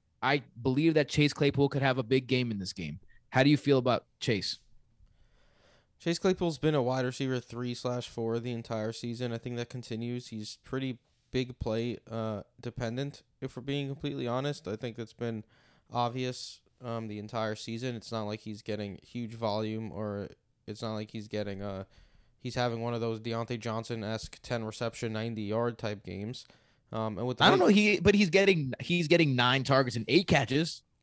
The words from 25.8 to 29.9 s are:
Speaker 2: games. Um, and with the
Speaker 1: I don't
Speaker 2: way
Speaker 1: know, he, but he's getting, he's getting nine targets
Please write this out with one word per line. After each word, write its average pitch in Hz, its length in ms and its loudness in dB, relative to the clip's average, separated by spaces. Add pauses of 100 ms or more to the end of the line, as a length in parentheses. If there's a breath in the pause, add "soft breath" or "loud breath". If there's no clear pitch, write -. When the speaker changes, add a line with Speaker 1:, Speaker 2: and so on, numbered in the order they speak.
Speaker 2:
games. 98 420 -10 (480 soft breath)
Um, 110 240 -4
and 117 100 -4
with 127 120 -2
the - 40 6
Speaker 1:
I 180 60 10
don't 381 100 8
Speaker 2:
way 359 60 6
Speaker 1:
know, 240 60 8
he, 208 280 6
but 202 160 6
he's 202 140 6
getting, 170 500 4
he's 175 280 2
getting 156 280 6
nine 123 280 4
targets 131 320 4